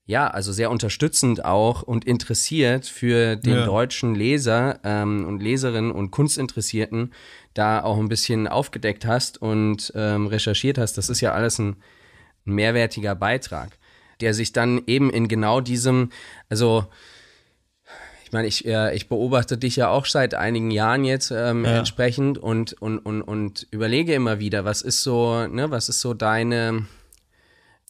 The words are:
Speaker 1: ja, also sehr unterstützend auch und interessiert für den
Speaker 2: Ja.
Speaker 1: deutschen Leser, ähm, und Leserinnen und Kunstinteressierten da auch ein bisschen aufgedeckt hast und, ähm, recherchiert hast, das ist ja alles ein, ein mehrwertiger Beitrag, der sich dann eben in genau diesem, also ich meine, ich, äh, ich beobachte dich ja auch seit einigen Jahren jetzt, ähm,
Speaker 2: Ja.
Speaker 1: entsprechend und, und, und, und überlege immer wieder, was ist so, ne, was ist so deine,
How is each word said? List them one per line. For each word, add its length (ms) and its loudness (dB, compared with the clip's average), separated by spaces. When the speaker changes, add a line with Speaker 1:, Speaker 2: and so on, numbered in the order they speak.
Speaker 1:
ja, 220 2
also 220 -4
sehr 200 0
unterstützend 760 0
auch 380 2
und 220 -2
interessiert 840 0
für 480 2
den 220 2
Speaker 2:
Ja. 80 2
Speaker 1:
deutschen 500 0
Leser, 680 2
ähm, 440 0
und 140 -4
Leserinnen 500 0
und 200 -4
Kunstinteressierten 1040 -2
da 300 2
auch 160 0
ein 100 0
bisschen 380 0
aufgedeckt 580 -4
hast 360 -2
und, 540 0
ähm, 320 0
recherchiert 520 0
hast, 180 -2
das 120 -4
ist 120 -2
ja 120 2
alles 260 0
ein, 160 0
ein 60 -2
mehrwertiger 600 0
Beitrag, 640 -4
der 120 2
sich 200 -2
dann 340 2
eben 220 4
in 180 2
genau 320 2
diesem, 520 2
also 360 4
ich 80 -10
meine, 140 0
ich, 180 -4
äh, 300 0
ich 120 -8
beobachte 500 0
dich 200 -2
ja 120 2
auch 160 2
seit 280 0
einigen 360 0
Jahren 360 2
jetzt, 260 0
ähm, 320 0
Speaker 2:
Ja. 140 4
Speaker 1:
entsprechend 600 0
und, 440 -2
und, 180 -4
und, 220 -4
und 500 -6
überlege 420 0
immer 260 2
wieder, 260 -2
was 160 -2
ist 200 -2
so, 460 0
ne, 240 -4
was 160 -4
ist 140 -2
so 120 -2
deine, 720 0